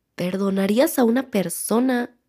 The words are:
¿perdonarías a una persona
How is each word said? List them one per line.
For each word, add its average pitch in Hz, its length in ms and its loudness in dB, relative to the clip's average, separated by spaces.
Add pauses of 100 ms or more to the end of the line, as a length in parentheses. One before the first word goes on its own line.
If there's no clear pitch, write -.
(160)
¿perdonarías 196 840 0
a 254 40 4
una 240 260 0
persona 240 880 -2 (120)